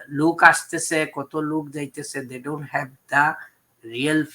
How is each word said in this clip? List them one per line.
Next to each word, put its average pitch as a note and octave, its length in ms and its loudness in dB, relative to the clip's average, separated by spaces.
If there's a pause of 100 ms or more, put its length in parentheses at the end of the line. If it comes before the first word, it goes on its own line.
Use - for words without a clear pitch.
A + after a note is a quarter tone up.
(200)
লোক E3 180 2 (120)
আসতেছে, D#3+ 480 0 (180)
কত C#3 160 -8 (180)
লোক D#3 140 -2 (120)
যাইতেছে। C#3+ 420 -8 (100)
They B2+ 200 -12
don't D3+ 260 -8
have C#3 160 -4 (220)
the C#3+ 120 6 (720)
real D3+ 260 2 (140)